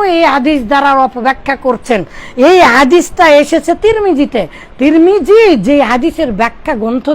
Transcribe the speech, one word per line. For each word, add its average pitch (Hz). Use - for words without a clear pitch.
এই 339
হাদিস 285
দ্বারার 277
অপব্যাখ্যা 262
করছেন? 247
এই 320
হাদিসটা 285
এসেছে 330
তিরমিজিতে। 370
তিরমিজি 330
যে 220
হাদিসের 254
ব্যাখ্যা 226
গ্রন্থ 226